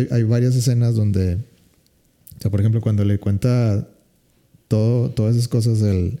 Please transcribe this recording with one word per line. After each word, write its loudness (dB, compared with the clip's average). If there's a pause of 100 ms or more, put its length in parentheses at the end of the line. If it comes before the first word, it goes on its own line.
(100)
hay, -2
hay 2
varias 0
escenas 0
donde, 0
o -18
sea, -4
por 0
ejemplo, 2
cuando 0
le 0
cuenta 0 (800)
todo, 0
todas 0
esas 0
cosas 0
del, 0